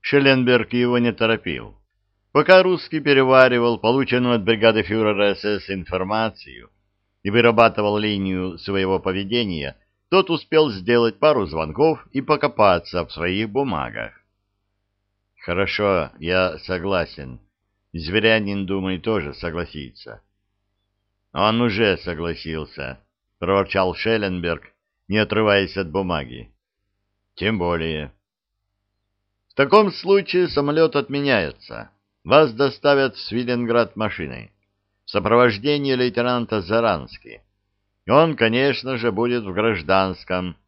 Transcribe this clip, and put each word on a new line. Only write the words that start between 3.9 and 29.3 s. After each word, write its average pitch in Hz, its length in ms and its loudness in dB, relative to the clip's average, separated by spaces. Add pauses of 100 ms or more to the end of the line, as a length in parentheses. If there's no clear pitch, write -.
от 104 80 -2
бригады 110 400 2
фюрера 104 520 0
С - 80 -14
С 104 260 -4
информацию 92 1000 -6 (540)
и 98 60 -4
вырабатывал 110 680 4
линию 95 600 -4
своего 95 420 -2
поведения, 95 800 -6 (320)
тот 185 200 2
успел 156 400 0
сделать 110 500 0
пару 143 260 2
звонков 80 680 -2
и 135 100 -6
покопаться 101 840 0
в - 60 -20
своих 92 380 -4
бумагах. 71 640 -6 (1300)
"Хорошо, 92 760 -2
я 87 400 -2
согласен. 85 800 -6 (540)
Зверянин, 101 720 0
думаю, 95 360 -4
тоже 87 320 -4
согласится". 76 880 -12 (1120)
"Он 110 280 2
уже 104 360 2
согласился", 80 1000 -8 (400)
проворчал 92 560 0
Шелленберг, 92 680 -4 (440)
не 104 100 -2
отрываясь 101 600 2
от 90 120 -4
бумаги. 73 640 -6 (840)
"Тем 104 220 -4
более". 80 560 -6 (1400)